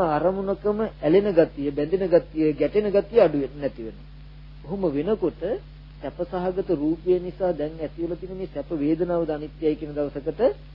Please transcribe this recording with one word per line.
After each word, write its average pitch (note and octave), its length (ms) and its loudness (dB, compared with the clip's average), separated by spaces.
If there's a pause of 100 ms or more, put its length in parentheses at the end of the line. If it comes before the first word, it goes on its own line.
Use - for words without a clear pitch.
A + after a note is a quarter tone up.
අරමුණකම F#3+ 760 0
ඇලෙන G3+ 520 2
ගතිය, D#3 400 2
බැඳෙන D#3+ 380 0
ගතිය, D#3 440 4
ගැටෙන D#3 360 2
ගතිය G3+ 320 4
අඩු D3+ 180 6
වෙ-, C3+ 160 -2
නැති C#3 280 -6
වෙනවා. G#2 260 -12 (520)
ඔහොම F#3+ 280 -6
වෙනකොට D#3 540 0 (560)
සැපසහගත F3+ 760 -2
රූපය E3 460 2
නිසා F3+ 340 -2
දැන් D3+ 240 -4
ඇති D#3+ 220 -8
වෙලා E3+ 180 -4
තියෙන F#3 200 -10
මේ F#3 120 -6
සැප C#3+ 240 -8
වේදනාවද E3 580 2
අනිත්‍යයි D3+ 460 -2
කියන D3+ 160 -8
දවසකට D3 500 -4 (320)